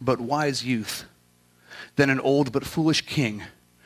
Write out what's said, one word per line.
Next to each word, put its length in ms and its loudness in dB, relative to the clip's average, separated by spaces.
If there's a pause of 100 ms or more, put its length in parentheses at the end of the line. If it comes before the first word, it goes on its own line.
but 180 0
wise 460 -2
youth 400 -2 (920)
than 120 6
an 120 4
old 320 2
but 120 0
foolish 380 0
king 400 -2 (440)